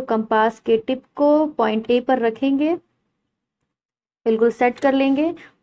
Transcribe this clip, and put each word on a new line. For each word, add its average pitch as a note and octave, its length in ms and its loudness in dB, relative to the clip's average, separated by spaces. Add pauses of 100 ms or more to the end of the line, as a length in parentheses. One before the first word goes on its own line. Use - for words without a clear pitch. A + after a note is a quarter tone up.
कंपास A3 520 0
के A3+ 160 0
टिप B3+ 260 -4 (140)
को D4 300 2
पॉइंट A3 440 -4
ए B3 100 2
पर C4 180 0
रखेंगे, C4+ 560 -2 (1500)
बिल्कुल A3+ 240 2
सेट B3 280 -2
कर C#4 160 0
लेंगे C#4 400 0 (280)